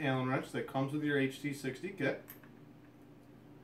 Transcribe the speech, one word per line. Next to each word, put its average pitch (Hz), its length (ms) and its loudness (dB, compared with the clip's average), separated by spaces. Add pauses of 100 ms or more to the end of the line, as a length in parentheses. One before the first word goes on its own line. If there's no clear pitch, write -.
Allen 131 260 4
wrench 131 240 0
that 120 160 -2
comes 135 240 2
with 151 120 0
your 143 160 4
H 135 220 2
T 143 120 -2
sixty 135 360 -4
kit. - 340 0 (1400)